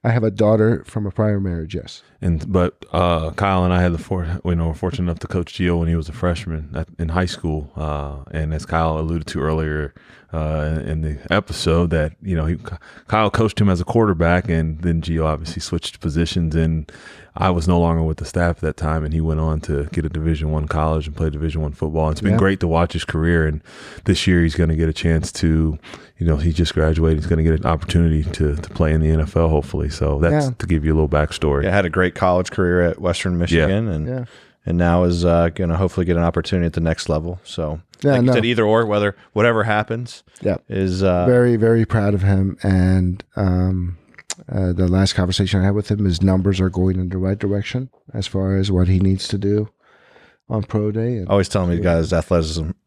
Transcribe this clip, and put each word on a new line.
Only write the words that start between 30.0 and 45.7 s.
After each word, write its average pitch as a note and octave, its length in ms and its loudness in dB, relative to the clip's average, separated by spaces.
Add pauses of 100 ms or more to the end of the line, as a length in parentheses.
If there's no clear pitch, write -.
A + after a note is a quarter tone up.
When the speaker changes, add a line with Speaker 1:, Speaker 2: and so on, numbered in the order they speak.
Speaker 2:
that's D3 260 2
Speaker 1:
Yeah. C3 140 -2
Speaker 2:
to - 80 -6
give D#2 180 0
you D#2 80 2
a - 20 2
little D#2 140 2
backstory. D2 540 0
Speaker 3:
Yeah, F#2 80 0
had G2 140 2
a E2+ 40 -4
great F2+ 260 -2
college F2+ 360 0
career F2+ 320 2
at E2+ 180 -2
Western F2 360 -2
Michigan, F2+ 500 2
Speaker 2:
Yeah. F#2 60 -4
Speaker 3:
and D2+ 140 -4
Speaker 1:
Yeah. B2 180 -6 (400)
Speaker 3:
and F2 120 -2
now F2 260 4
is, F2 220 0
uh, E2+ 300 2
gonna E2+ 220 -2
hopefully F2+ 280 -2
get F2 120 0
an E2+ 60 2
opportunity E2+ 440 -2
at D#2+ 60 -4
the E2+ 80 -2
next D#2+ 280 -2
level. E2+ 340 -4
So, E2 360 -8 (240)
Speaker 1:
Yeah, C#3+ 80 2
Speaker 3:
like B2+ 100 2
you B2 60 4
Speaker 1:
no. B2+ 60 4
Speaker 3:
said, A2+ 120 2
either A#2 200 2
or, A2+ 200 4
whether, G#2 300 0 (180)
whatever A2 300 2
happens A2 600 -4 (180)
Speaker 1:
Yeah. G2 160 0 (120)
Speaker 3:
is, F#2+ 320 0
uh, F#2 240 4
Speaker 1:
Very, B2 300 4
very A2+ 300 4
proud G#2 280 0
of F#2+ 100 0
him. G2 380 2
And, F#2 600 2 (120)
um, F2+ 600 0 (540)
uh, F#2 220 0
the F2+ 140 2
last F#2+ 260 2
conversation F#2+ 480 0
I F#2+ 40 2
had G2+ 100 2